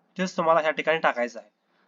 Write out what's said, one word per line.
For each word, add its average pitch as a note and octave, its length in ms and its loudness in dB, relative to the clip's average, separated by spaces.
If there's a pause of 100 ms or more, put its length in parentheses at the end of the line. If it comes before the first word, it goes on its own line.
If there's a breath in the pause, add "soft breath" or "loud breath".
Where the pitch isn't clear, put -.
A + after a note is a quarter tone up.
(160)
तेच F#3 200 -6
तुम्हाला E3 240 2
ह्या D#3 100 0
ठिकाणी D#3 280 0
टाकायचं A#2+ 420 -2
आहे. - 80 -20 (400)